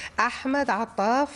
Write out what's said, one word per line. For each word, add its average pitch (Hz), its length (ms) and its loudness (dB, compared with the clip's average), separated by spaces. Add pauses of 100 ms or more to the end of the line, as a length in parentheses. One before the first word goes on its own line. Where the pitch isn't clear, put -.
(200)
أحمد 262 500 0
عطاف 226 640 0